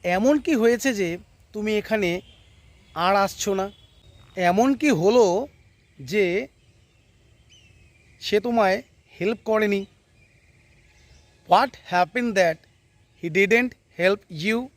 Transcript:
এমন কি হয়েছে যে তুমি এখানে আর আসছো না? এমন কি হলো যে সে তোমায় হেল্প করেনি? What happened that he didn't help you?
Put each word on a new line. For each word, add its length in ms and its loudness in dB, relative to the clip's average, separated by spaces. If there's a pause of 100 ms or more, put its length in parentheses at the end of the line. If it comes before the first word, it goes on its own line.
(160)
এমন 200 4 (100)
কি 160 0
হয়েছে 280 2 (100)
যে 100 0 (440)
তুমি 180 -4 (100)
এখানে 300 -2 (920)
আর 80 2 (120)
আসছো 340 -6
না? 80 -4 (840)
এমন 200 2 (120)
কি 80 2 (120)
হলো 240 4 (880)
যে 140 0 (2000)
সে 200 0
তোমায় 320 0 (400)
হেল্প 220 -4 (100)
করেনি? 320 0 (1700)
What 200 4 (220)
happened 380 0 (100)
that 160 0 (640)
he 60 -6 (120)
didn't 320 2 (300)
help 180 2 (240)
you? 140 -2 (200)